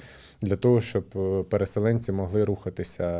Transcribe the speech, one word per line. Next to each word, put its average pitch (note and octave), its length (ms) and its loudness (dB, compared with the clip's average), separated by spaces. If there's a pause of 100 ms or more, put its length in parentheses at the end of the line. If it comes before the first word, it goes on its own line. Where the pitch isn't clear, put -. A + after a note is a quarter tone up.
(420)
для G2 140 0
того, B2 260 4
щоб, G2 220 -2 (120)
е, F#2+ 340 0
переселенці G#2 640 0
могли G2 320 0
рухатися, F#2 600 -4 (160)